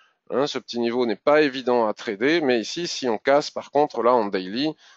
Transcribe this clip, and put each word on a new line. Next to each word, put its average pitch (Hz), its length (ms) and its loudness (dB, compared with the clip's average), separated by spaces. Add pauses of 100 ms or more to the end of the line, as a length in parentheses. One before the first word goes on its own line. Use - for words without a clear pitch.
(300)
hein, 135 180 0
ce 139 100 -6
petit 120 220 -8
niveau 120 260 0
n'est 107 120 -2
pas 147 240 4
évident 123 460 0
à 104 60 0
trader, 120 460 -2
mais 127 220 2
ici, 170 260 -6
si 127 220 -4
on 107 80 0
casse, - 340 2
par - 180 -12
contre, 143 320 0
là, 120 120 4
en 110 140 2
daily, 101 460 -4 (240)